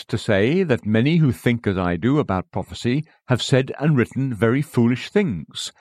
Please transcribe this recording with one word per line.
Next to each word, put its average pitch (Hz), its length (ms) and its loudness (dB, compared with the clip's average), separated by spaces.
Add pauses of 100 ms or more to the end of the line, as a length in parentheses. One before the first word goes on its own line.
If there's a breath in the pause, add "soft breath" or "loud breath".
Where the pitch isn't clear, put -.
to 113 100 -2
say 117 440 2
that 135 220 0
many 117 320 2
who 151 160 4
think 117 340 -2
as 95 120 0
I 87 180 0
do 123 220 0
about 92 320 -2
prophecy 123 540 -4 (240 soft breath)
have 120 120 0
said 131 380 0
and 147 180 0
written 123 380 -2
very 117 260 0
foolish 123 480 0
things, 127 720 -4